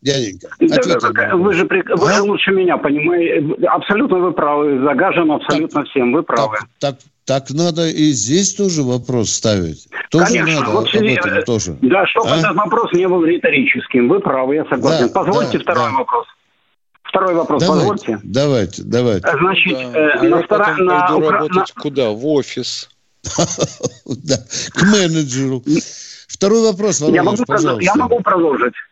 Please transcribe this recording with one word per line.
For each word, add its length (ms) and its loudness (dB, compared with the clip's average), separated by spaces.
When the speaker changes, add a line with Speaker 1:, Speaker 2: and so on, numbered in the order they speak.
Speaker 1:
дяденька? 480 -4
Speaker 2:
Да, 160 4
Speaker 1:
Ответьте 320 2
Speaker 2:
да, 60 0
да, 160 0
Speaker 1:
на 80 0
Speaker 2:
вы 160 2
же 100 2
Speaker 1:
вопрос. 200 0
Speaker 2:
прик-, 160 -2
вы 120 4
Speaker 1:
А? 40 4
Speaker 2:
же 80 2
лучше 280 0
меня 260 2
понимаете. 880 0
Абсолютно 520 0
вы 140 0
правы, 500 0
загажен 480 2
абсолютно 500 -2
Speaker 1:
Так, 80 -6
Speaker 2:
всем, 240 0
вы 80 2
правы. 360 0
Speaker 1:
так, 180 -4
так, 220 -2
так 40 -18
надо 360 -2
и 240 2
здесь 440 0
тоже 280 0
вопрос 480 -2
ставить. 560 -2
Тоже 140 4
Speaker 2:
Конечно, 340 0
Speaker 1:
надо 120 -2
Speaker 2:
вот 160 0
Speaker 1:
об 40 -2
Speaker 2:
сидит, 280 2
Speaker 1:
этом 180 -2
Speaker 2:
э, 60 0
Speaker 1:
тоже. 380 -2
Speaker 2:
да, 260 4
чтобы 220 0
Speaker 1:
А? 100 2
Speaker 2:
этот 180 0
вопрос 360 0
не 140 2
был 160 2
риторическим, 840 2
вы 100 4
правы, 360 0
я 100 -2
согласен. 420 2
Speaker 1:
Да, 60 -4
Speaker 2:
Позвольте 340 0
Speaker 1:
да, 60 -4
Speaker 2:
второй 280 0
Speaker 1:
да. 60 -2
Speaker 2:
вопрос. 280 -2
Второй 320 0
вопрос, 280 0
Speaker 1:
Давайте, 260 2
Speaker 2:
позвольте. 340 -4
Speaker 1:
давайте, 600 0
давайте. 440 0
Speaker 2:
Значит, 340 2
Speaker 3:
Да, 80 -6
Speaker 2:
э, 100 2
Speaker 3:
а 40 2
Speaker 2:
на 160 4
Speaker 3:
я 40 -2
Speaker 2:
стора-, 280 0
Speaker 3:
потом 140 0
Speaker 2:
на 220 2
Speaker 3:
пойду 180 2
Speaker 2:
укра-, 140 2
Speaker 3:
работать 360 -2
Speaker 2:
на 60 -16
Speaker 3:
куда? 280 -2
В 180 -6
офис. 640 -4
Speaker 1:
<laughs> 160 -8
Да, 320 -4
к 100 0
менеджеру. 800 0
Второй 360 2
вопрос, 360 0
Speaker 2:
Я 80 -2
Speaker 1:
Воронеж, 180 2
Speaker 2:
могу 200 0
продо-, 0 -
Speaker 1:
пожалуйста. 220 -2
Speaker 2:
я 100 2
могу 240 0
продолжить? 540 0